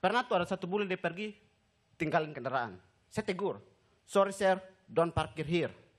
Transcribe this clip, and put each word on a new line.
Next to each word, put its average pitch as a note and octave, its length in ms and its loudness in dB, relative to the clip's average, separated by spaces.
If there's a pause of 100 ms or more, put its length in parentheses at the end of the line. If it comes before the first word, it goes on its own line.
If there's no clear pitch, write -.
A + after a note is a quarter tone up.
Pernah A3 240 4
tuh G#3 160 2
ada F3 80 0
satu F#3+ 160 -4
bule, G3 240 -2
dia F3+ 80 -2
pergi, F#3 400 -6 (640)
tinggalin D#3 320 0
kendaraan. B2 480 -4 (320)
Saya G#3+ 160 -4
tegur, F#3 320 -2 (500)
Sorry G3 240 4
sir, F#3+ 240 4 (320)
don't E3 240 2
parkir D#3 320 -4
here. D#3+ 240 0 (280)